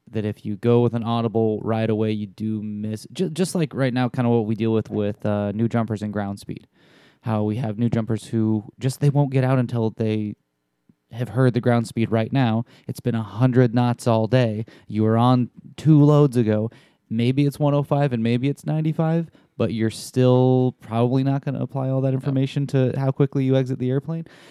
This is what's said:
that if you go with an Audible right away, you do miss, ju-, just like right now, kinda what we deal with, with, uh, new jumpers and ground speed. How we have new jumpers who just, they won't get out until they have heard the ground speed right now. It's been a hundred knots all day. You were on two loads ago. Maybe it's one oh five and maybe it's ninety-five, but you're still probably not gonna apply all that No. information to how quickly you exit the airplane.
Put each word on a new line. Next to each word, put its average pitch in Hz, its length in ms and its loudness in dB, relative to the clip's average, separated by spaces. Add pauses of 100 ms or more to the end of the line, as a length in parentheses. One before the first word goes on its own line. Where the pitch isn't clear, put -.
that 107 180 -4
if 107 200 -6
you 104 120 -6
go 120 240 4
with 117 120 2
an 117 100 -4
Audible 113 600 -2
right 110 260 0
away, 110 220 0
you 104 160 -6
do 107 340 -6
miss, 107 520 -8
ju-, 175 160 -4
just 165 260 -4
like 170 180 -2
right 127 200 -2
now, 123 160 0
kinda 120 200 -2
what 117 160 2
we 110 100 -2
deal 110 180 -2
with, 107 160 0
with, 104 360 -4
uh, 104 280 -2
new 110 160 -2
jumpers 110 320 -2
and 107 100 -6
ground 101 280 -6
speed. - 280 -14 (540)
How 107 220 -2
we 107 120 -2
have 110 240 -6
new 120 100 0
jumpers 113 360 -4
who 110 400 -2 (120)
just, 131 220 -4
they 143 100 2
won't 139 220 2
get 127 140 0
out 131 120 2
until 117 340 0
they 107 440 -4 (760)
have 117 180 -8
heard 127 240 4
the 120 80 -2
ground 117 260 2
speed 110 240 -2
right 113 220 -2
now. 117 320 0 (220)
It's - 120 -10
been 117 160 -2
a 113 80 -4
hundred 117 500 4
knots 120 320 0
all 113 220 2
day. 113 380 0 (220)
You 107 160 -2
were 110 140 2
on 123 320 4 (280)
two 147 260 6
loads 147 320 6
ago. 107 340 0 (400)
Maybe 127 360 0
it's 139 120 -4
one 143 160 0
oh 143 100 2
five 143 280 0
and 117 100 -2
maybe 123 280 0
it's - 160 -6
ninety-five, 160 680 -2 (260)
but 113 160 0
you're 110 160 0
still 127 920 2
probably 123 420 0
not 139 200 -2
gonna 131 180 -6
apply 131 280 -6
all 135 120 -2
that 135 100 0
No. 131 40 0
information 135 520 -2
to 127 300 0
how 135 140 -2
quickly 139 340 0
you 131 100 2
exit 131 240 -2
the 123 100 -2
airplane. 143 360 -4 (260)